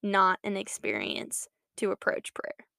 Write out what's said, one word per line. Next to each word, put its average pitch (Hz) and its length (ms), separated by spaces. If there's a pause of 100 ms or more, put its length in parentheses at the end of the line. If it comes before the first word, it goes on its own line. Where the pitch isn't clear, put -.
not 190 420
an 202 140
experience, - 880 (300)
to 196 140
approach - 420
prayer. - 340 (120)